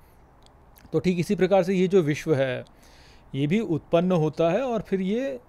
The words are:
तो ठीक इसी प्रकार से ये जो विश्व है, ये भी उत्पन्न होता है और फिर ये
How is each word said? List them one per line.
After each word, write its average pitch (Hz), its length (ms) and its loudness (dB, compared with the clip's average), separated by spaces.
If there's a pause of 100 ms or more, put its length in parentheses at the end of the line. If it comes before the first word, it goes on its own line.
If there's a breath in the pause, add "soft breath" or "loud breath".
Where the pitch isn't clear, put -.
(920 soft breath)
तो 160 60 0
ठीक 175 200 0
इसी 175 160 0
प्रकार 185 280 2
से 190 120 0
ये 185 140 2
जो 185 140 4
विश्व 151 320 -2
है, 127 300 -2 (720 soft breath)
ये 139 120 -2
भी 190 140 0
उत्पन्न 175 520 0
होता 165 380 0
है 208 120 -2
और 233 180 -4
फिर 190 200 -4
ये 240 480 -4